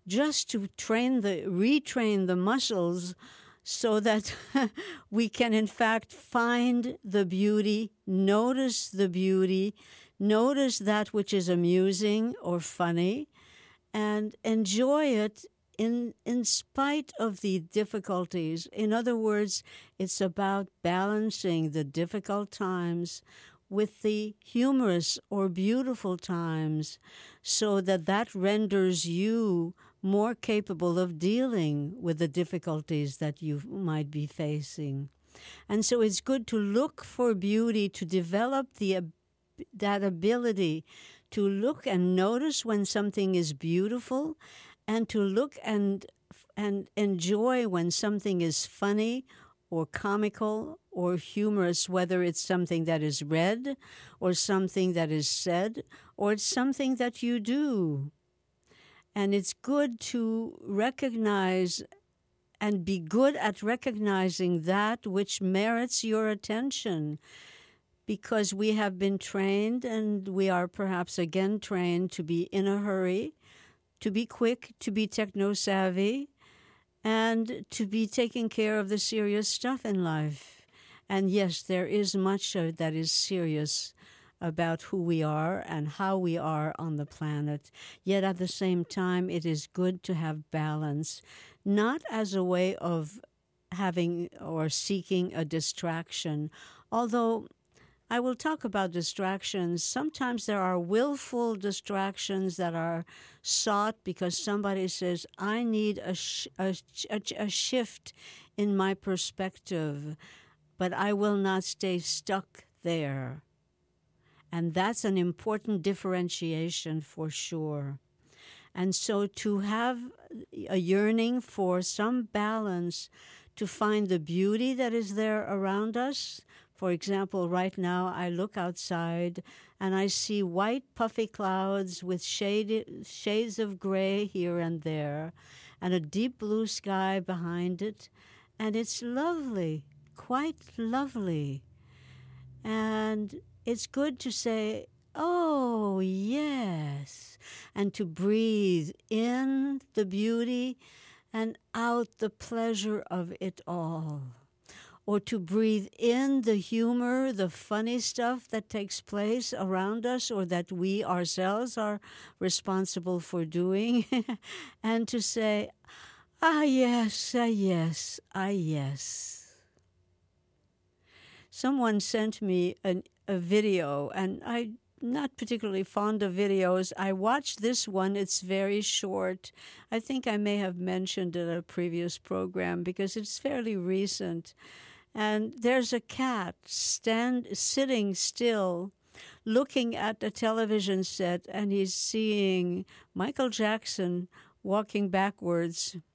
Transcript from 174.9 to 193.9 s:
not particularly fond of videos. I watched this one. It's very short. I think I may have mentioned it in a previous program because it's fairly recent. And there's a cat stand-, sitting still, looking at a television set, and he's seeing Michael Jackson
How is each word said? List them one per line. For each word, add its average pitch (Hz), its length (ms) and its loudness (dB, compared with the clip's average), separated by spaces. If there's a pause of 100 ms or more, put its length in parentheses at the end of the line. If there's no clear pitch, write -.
not 262 340 -4
particularly 208 480 -2
fond 208 400 0
of 190 80 0
videos. 185 640 2
I 196 160 -2
watched 214 500 0
this 233 280 0
one. 190 260 0
It's 196 240 0
very 196 400 0
short. 190 720 -2 (400)
I 226 80 0
think 254 280 -4
I 214 100 0
may 208 220 2
have 185 180 -2
mentioned 185 580 -2
it 170 140 -2
in 170 80 0
a 175 40 -4
previous 170 560 -4
program 180 640 -2
because 185 340 -4
it's 208 200 -8
fairly 240 380 -2
recent. 185 800 -2 (600)
And 214 460 0
there's 247 320 2
a 240 60 2
cat 226 560 -4 (100)
stand-, 240 880 0
sitting 226 640 2
still, 196 760 0 (540)
looking 233 500 2
at 214 280 -2
a 214 80 -2
television 214 720 2
set, 175 460 -2
and 208 220 -2
he's 190 220 2
seeing 190 920 0 (280)
Michael 254 360 0
Jackson 202 760 -2 (360)